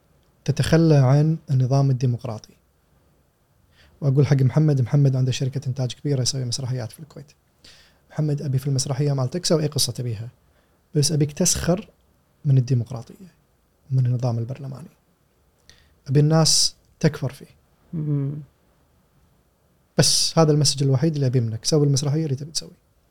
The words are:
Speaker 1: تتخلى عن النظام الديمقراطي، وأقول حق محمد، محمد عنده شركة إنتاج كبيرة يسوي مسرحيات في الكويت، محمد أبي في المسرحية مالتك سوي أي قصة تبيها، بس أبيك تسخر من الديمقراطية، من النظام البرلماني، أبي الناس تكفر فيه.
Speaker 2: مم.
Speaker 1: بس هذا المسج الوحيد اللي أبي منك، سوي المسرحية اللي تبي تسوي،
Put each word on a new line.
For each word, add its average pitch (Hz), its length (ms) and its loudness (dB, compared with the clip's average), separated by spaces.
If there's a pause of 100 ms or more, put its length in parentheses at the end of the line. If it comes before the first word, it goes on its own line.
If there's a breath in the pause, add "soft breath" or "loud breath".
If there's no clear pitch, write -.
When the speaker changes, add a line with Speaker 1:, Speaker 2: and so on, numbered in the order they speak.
(440)
Speaker 1:
تتخلى 156 520 4
عن 147 420 4 (120)
النظام 135 400 2
الديمقراطي، 120 640 -4 (1500 soft breath)
وأقول 139 260 4
حق 135 160 2
محمد، 147 380 4
محمد 135 360 2
عنده 127 160 0
شركة 135 360 -6
إنتاج 123 240 -4
كبيرة 139 300 -4
يسوي 127 220 -4
مسرحيات 123 480 -6
في - 80 -20
الكويت، 147 320 -20 (800 soft breath)
محمد 151 320 -2
أبي 131 160 -2
في 131 80 -4
المسرحية 139 460 -2
مالتك 131 320 -4
سوي 160 180 2
أي - 40 -2
قصة - 260 -2
تبيها، 117 360 -8 (680)
بس 147 180 2
أبيك 147 200 0
تسخر - 560 -2 (560)
من 135 140 4
الديمقراطية، 123 760 -4 (560)
من 131 160 0
النظام 123 320 -2
البرلماني، 131 500 -10 (1200 soft breath)
أبي 135 120 4
الناس 156 540 2 (260)
تكفر 165 320 -2
فيه. - 140 -20 (460)
Speaker 2:
مم. 147 420 -4 (1600)
Speaker 1:
بس - 400 0
هذا 156 140 4
المسج 147 300 0
الوحيد 139 320 2
اللي 139 120 -2
أبي 127 140 2
منك، 113 240 -6
سوي 147 220 2
المسرحية 143 380 0
اللي 135 120 -4
تبي 143 140 -12
تسوي، - 260 -10 (340)